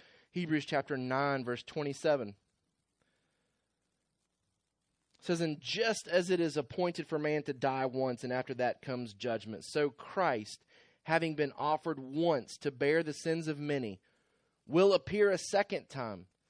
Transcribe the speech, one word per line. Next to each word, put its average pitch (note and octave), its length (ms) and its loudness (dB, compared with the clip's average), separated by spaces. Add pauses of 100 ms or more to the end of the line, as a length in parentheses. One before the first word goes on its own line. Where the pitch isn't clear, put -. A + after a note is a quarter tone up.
(320)
Hebrews D#3 340 0
chapter C#3 320 -2
nine, C3 460 0
verse A#2+ 200 -4
twenty-seven C#3+ 720 -2 (2750)
says, E3+ 200 0
"And D#3 180 -2
just A3 500 -2
as F3 200 2
it F3+ 100 2
is D#3+ 160 0
appointed E3+ 520 -2
for D#3 120 -2
man D3+ 240 0
to C#3+ 100 -4
die C3+ 320 0
once, B2+ 380 -2
and B2 80 -4
after B2+ 220 -2
that A#2+ 280 0
comes B2 320 -6
judgment, A2 520 -6
so D3 240 0
Christ, C3 720 -2 (400)
having D#3+ 320 2
been C#3+ 220 0
offered D3+ 420 0
once C#3 640 0
to C#3+ 100 -2
bear C#3+ 320 2
the D#3 100 -4
sins D#3+ 360 -2
of C#3+ 100 -4
many, C3+ 400 -4 (640)
will F#3+ 280 6
appear G3+ 360 4
a F#3 80 2
second G3 520 0
time, G#2+ 380 -8 (220)